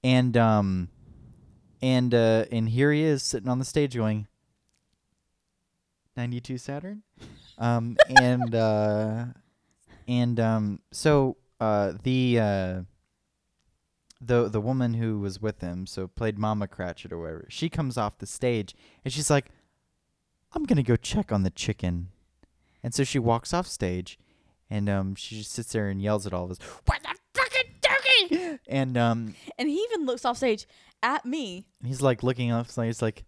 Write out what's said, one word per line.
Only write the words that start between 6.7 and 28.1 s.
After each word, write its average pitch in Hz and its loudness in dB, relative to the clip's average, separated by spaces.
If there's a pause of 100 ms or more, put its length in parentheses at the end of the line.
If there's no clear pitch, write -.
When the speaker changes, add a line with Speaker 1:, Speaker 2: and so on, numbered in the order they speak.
Speaker 1:
Um, 117 0
Speaker 2:
<laughs> - 6
Speaker 1:
and, 123 4
uh, 110 2 (840)
and, 120 0
um, 110 0 (100)
so, 139 2 (240)
uh, 104 2 (100)
the, 127 2
uh, 95 0 (1400)
the, 120 2
the 107 0
woman 123 0
who 113 -2
was 98 -6
with 107 -4
him, 90 -8
so 95 -8
played 107 -4
Mama 107 0
Cratchit 90 -10
or 85 -8
whatever, 80 -10
she - -6
comes 135 -4
off 104 -4
the 101 -12
stage 117 -2 (300)
and 131 -6
she's 147 -4
like, 143 2 (1000)
"I'm 311 -4
gonna 151 2
go 117 4
check - -2
on 101 2
the 92 0
chicken." 90 -4 (720)
And 120 -6
so 139 2
she 135 -2
walks 117 0
off 175 0
stage, 90 -6 (520)
and, 104 -2
um, 98 -2
she - -12
just 107 -12
sits - -10
there 104 -2
and 98 -4
yells 104 0
at 90 -6
all 90 -4
of 92 -10
us, 90 -10 (280)
"Where's - 0
the - -10 (200)
fucking 508 0 (120)
turkey?" 403 2